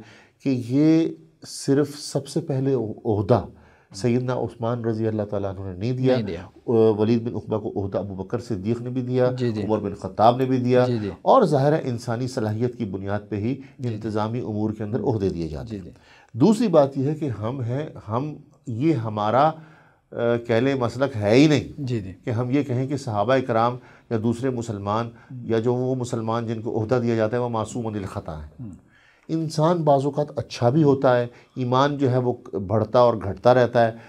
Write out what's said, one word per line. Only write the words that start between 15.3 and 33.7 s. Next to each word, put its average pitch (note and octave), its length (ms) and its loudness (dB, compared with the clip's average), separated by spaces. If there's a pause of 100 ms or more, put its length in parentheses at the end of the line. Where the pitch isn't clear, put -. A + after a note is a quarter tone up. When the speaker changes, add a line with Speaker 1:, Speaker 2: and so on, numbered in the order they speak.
Speaker 1:
दिए E2 180 -6
जाते A2+ 220 -10
Speaker 2:
जी, G#2+ 60 -8
Speaker 1:
हैं। F#2 80 -14
Speaker 2:
जी। D2+ 80 -18 (440)
Speaker 1:
दूसरी G#3+ 320 4
बात C#3 300 4
यह C3+ 100 0
है D#3 60 -2
कि D3+ 120 -4
हम A#2 340 -6
हैं, B2+ 320 -6 (140)
हम, C#3 380 -4 (240)
ये C3 240 0
हमारा, A2+ 520 2
अ, D#3+ 120 2 (580)
कह A#2 460 0
लें C#3 200 0
मसलक B2 340 -2
है G#2 200 4
ही D3 140 8
नहीं C3 220 2 (100)
Speaker 2:
जी, B2 200 -4
जी। F#2+ 120 -10
Speaker 1:
कि - 180 -10
हम B2 200 -2
ये C#3 140 2
कहें B2+ 240 -2
कि C#3+ 100 -4
सहाबा A2 380 0
इकराम B2 420 0 (340)
या A2+ 60 0
दूसरे A#2 320 -2
मुसलमान A2+ 640 -4 (180)
Speaker 2:
हम्म। A#2+ 220 -8
Speaker 1:
या A2+ 80 2
जो B2 140 0
वो B2+ 200 -2
मुसलमान A#2 520 -4
जिनको A2+ 240 -6
ओहदा A2+ 280 0
दिया A#2 180 2
जाता A2 200 0
है B2 60 -2
वो B2 60 -4
मासूम A2+ 360 -4
अनिल G#2 200 -6
ख़ता E2 380 -10
है। D2 80 -16 (100)
Speaker 2:
हम्म। G#2+ 120 -12 (580)
Speaker 1:
इंसान D#3+ 540 0
बाज़ C#3 220 4
औक़ात D3 320 -4
अच्छा - 320 0
भी D#3 120 4
होता C3+ 320 6
है, A#2+ 160 0 (280)
ईमान C3 380 2
जो C3+ 120 2
है B2 100 2
वो B2 240 -2 (120)
बढ़ता G#2+ 500 4
और A#2 140 4
घटता G2+ 340 2
रहता B2 280 4